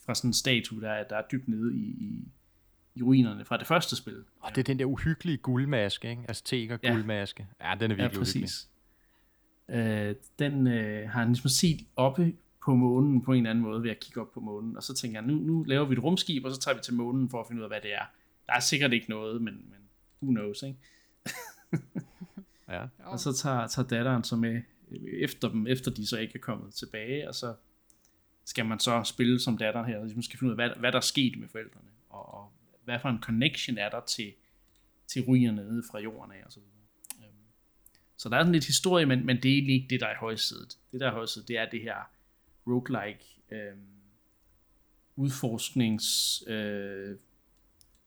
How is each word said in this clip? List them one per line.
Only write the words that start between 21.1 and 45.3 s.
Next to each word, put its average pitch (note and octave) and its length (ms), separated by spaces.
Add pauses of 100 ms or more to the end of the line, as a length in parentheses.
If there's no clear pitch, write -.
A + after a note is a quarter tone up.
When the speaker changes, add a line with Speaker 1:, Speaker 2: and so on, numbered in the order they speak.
Speaker 1:
<laughs> - 1400
Speaker 2:
Ja. F2+ 180 (120)
Speaker 1:
Og - 220
så C#3+ 120
tager, C3 340
tager B2 220
datteren A#2+ 360
så - 120
med, A#2 260 (280)
øh, - 100 (200)
efter - 280
dem, G#2+ 180
efter C3 240
de G#2+ 160
så A2+ 120
ikke A2 160
er B2 40
kommet G#2 360
tilbage, B2 540
og - 60
så A#2+ 200 (920)
skal A#2 220
man A2 140
så A#2 240
spille B2 360
som A#2+ 180
datteren A2+ 300
her, A#2 100
og G#2 60
ligesom A2 180
skal - 160
finde B2+ 160
ud G#2+ 60
af, A#2+ 80
hvad, - 120
hvad B2 120
der B2+ 60
er B2 40
sket B2 360
med A2 100
forældrene, - 400 (200)
og, G2+ 260
og G#2 180 (320)
hvad A#2+ 160
for C#3+ 80
en A#2 140
connection A#2 560
er G2+ 100
der A#2 120
til, G#2 320 (760)
til - 160
ruinerne A#2+ 460
nede A#2 220
fra A2 80
jorden A2 340
af, F#2+ 140
og - 60
så - 80
videre. - 680
Øhm, G#2+ 80 (800)
så - 120
der A#2 80
er C#3 40
sådan F3 120
lidt D#3 140
historie, E3+ 400
men, B2+ 200
men B2+ 100
det C3 140
er C3+ 40
egentlig C#3 200
ikke C3 140
det, B2+ 120
der A#2+ 60
er G#2+ 60
i G#2+ 80
højsædet. - 580 (140)
Det, B2+ 80
der C3+ 60
er B2 40
i G#2+ 40
højsædet, A2 340
det A#2 100
er A2+ 120
det A2+ 120
her A2 140 (720)
roguelike, A#2+ 580 (260)
øhm, G2+ 300 (1400)
udforsknings-, A2+ 1300